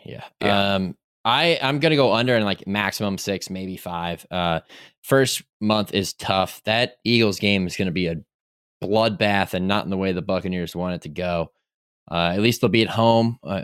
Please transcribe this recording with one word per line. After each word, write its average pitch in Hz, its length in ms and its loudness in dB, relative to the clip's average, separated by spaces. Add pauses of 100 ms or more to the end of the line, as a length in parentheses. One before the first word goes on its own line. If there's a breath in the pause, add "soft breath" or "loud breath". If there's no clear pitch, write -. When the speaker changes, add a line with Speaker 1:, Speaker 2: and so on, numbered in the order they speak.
Speaker 1:
Yeah. - 180 -14 (180)
Speaker 2:
Yeah. 101 340 2
Speaker 1:
Um, 95 220 -2 (280)
I, 147 360 2
I'm 139 200 -2
gonna 156 160 4
go 127 160 4
under 120 240 2
in, 107 80 2
like, 98 240 -2
maximum 98 500 -2
six, 95 320 -4
maybe 95 260 -8
five. 87 540 -8
Uh, 87 300 0 (420 loud breath)
first 135 400 2 (180)
month 107 340 0
is 95 180 -2
tough. - 520 -2
That 117 400 -2
Eagles 113 360 2
game 101 260 2
is 85 100 -8
gonna 95 140 0
be 87 160 0
a 82 100 -2 (640)
bloodbath 101 760 0
and 92 120 -2
not 101 160 0
in 87 80 -8
the 98 60 -4
way 95 160 0
the 90 100 -4
Buccaneers 92 540 -4
want 90 180 -4
it 85 80 -8
to 82 60 -12
go. 85 420 -4 (580)
Uh, 85 260 0
at 101 60 0
least 117 200 2
they'll 113 100 4
be 110 120 4
at 98 60 2
home. 113 540 2
Uh, 92 220 -6